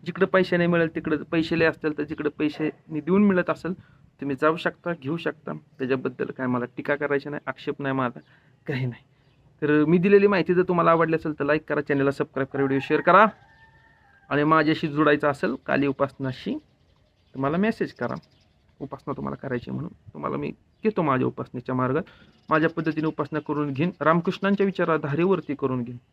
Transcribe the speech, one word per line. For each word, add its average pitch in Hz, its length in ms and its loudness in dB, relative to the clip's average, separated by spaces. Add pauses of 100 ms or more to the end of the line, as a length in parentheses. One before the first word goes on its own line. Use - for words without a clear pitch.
जिकडं 180 200 0
पैशाने 180 400 2
मिळेल 170 280 2
तिकडं, 151 280 -2
पैसे 165 360 -2
लय 165 60 4
असतील 151 340 0
तर 147 40 -4
जिकडं 147 360 -4
पैशाने 151 640 -4
देऊन 185 240 4
मिळत 180 260 2
असेल 165 220 -4 (480)
तुम्ही 139 200 -4
जाऊ 156 160 2
शकता, 170 360 -4 (100)
घेऊ 143 140 -4
शकता. 151 360 -6
त्याच्याबद्दल 131 720 -4
काय 123 220 -6
मला 123 180 -2
टीका 143 320 -4
करायची 143 320 -2
नाही, 147 180 -8
आक्षेप 143 320 -8
नाही 135 160 -4
माझा, 127 260 -4 (460)
काही 131 200 -4
नाही. 117 180 -10 (580)
तर 151 220 4
मी 165 140 4
दिलेली 196 280 6
माहिती 185 280 2
जर 180 80 2
तुम्हाला 170 280 2
आवडली 165 260 4
असेल 156 220 -6
तर 147 60 -2
लाईक 151 240 2
करा, 147 120 -2
चॅनलला 139 300 0
सबस्क्राईब 135 420 -4
करा, 139 100 0
व्हिडिओ 135 200 2
शेअर 151 180 0
करा 190 260 8 (1040)
आणि 143 140 2
माझ्याशी 156 440 4
जोडायचं 147 400 4
असेल 131 280 -2 (100)
काली 139 200 2
उपासनाशी 139 720 -4 (760)
तर 127 40 -12
मला 143 180 -2
मेसेज 202 360 -2
करा. 123 220 -6 (680)
उपासना 139 360 -10
तुम्हाला 139 200 -8
करायची 127 340 -8
म्हणून 131 220 -8 (200)
तुम्हाला 147 240 -6
मी 143 160 -6 (320)
घेतो 208 180 0
माझ्या 131 240 2
उपासनेच्या - 480 -8
मार्गात. 127 280 -2 (480)
माझ्या 156 200 4
पद्धतीने 160 360 -4
उपासना 156 320 -4
करून 147 340 -4
घेईन, 156 180 -2 (100)
रामकृष्णांच्या 185 680 2
विचारधारेवरती 165 880 0
करून 127 280 -2
घेईन 120 160 -10 (140)